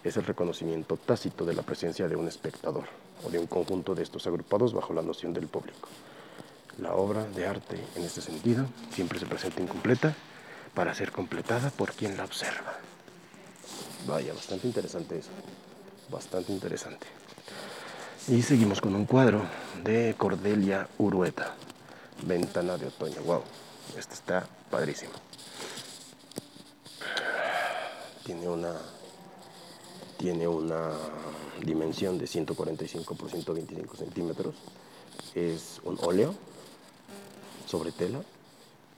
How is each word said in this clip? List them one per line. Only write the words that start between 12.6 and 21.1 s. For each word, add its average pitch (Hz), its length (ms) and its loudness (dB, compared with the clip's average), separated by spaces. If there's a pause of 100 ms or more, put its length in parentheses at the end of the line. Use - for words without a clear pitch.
Vaya, 76 280 0
bastante 98 340 -2
interesante 85 500 -2
eso. - 120 -8 (800)
Bastante - 420 -2
interesante. - 540 -4 (1200)
Y 120 140 10
seguimos 113 380 8
con 98 140 4
un 104 120 6
cuadro 120 360 10 (400)
de 113 340 6
Cordelia 98 720 4 (100)
Urueta, 95 560 4 (680)